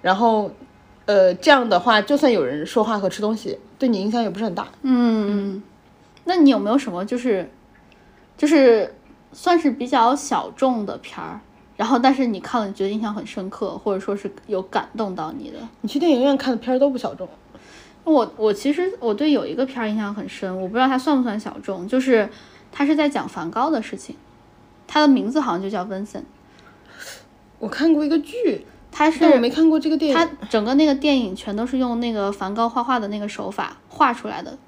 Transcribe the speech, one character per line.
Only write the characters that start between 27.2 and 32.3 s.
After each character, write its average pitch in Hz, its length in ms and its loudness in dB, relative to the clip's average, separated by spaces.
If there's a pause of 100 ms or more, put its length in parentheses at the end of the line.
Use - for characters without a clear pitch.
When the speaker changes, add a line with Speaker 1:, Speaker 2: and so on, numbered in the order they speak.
Speaker 1:
我 220 100 -8
看 320 240 2
过 294 100 2
一 285 60 -2
个 320 100 2
剧， 415 460 -4 (260)
Speaker 2:
它 302 180 2
是， 320 120 -2
Speaker 1:
但 311 100 8
我 269 60 8
没 240 120 2
看 320 200 4
过 311 100 4
这 320 100 -2
个 320 80 0
电 302 140 0
影。 285 60 4
Speaker 2:
它 339 80 4 (240)
整 220 140 0
个 240 100 -2
那 302 120 6
个 285 80 4
电 277 240 2
影 202 160 -2
全 208 220 -8
都 226 100 -4
是 262 120 -4
用 240 240 -2
那 240 100 -4
个 202 180 -2
梵 202 240 -6